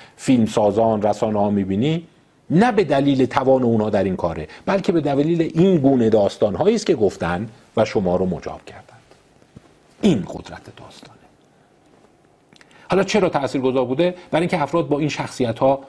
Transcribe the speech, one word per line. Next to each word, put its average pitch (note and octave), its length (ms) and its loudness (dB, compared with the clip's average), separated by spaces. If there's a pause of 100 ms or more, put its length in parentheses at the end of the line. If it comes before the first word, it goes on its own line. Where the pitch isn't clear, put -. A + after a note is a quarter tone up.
(160)
فیلمسازان، A2 840 2
رسانه‌ها G#2 480 0
می‌بینی، G#2 540 -2 (460)
نه G#3+ 220 4
به G#3 120 2
دلیل C#3 420 2
توان C3 380 2
اونا A2 260 2
در G2+ 140 0
این F#2+ 120 -2
کاره، D#2+ 320 -6 (180)
بلکه G3 260 0
به E3 100 2
دلیل D3 400 0
این F3 360 2
گونه C3 320 4
داستان‌هایی G#2+ 680 2
است G#3+ 100 -6
که E3+ 100 2
گفتن F#2+ 540 -2 (280)
و A2 80 4
شما F2+ 300 0
رو F#2 100 0
مجاب D#2 400 -8
کردند. - 220 -20 (1160)
این C3+ 240 2
قدرت - 480 -16
داستانه. - 420 -20 (1700)
حالا F#3+ 140 2
چرا F#3+ 260 0
تاثیرگذار C3 560 -2
بوده؟ E3+ 300 -2 (160)
برای D#3 100 0
اینکه F3 200 -2
افراد D3+ 260 -2
با C#3+ 120 -2
این D3+ 100 -2
شخصیت‌ها C3+ 800 -2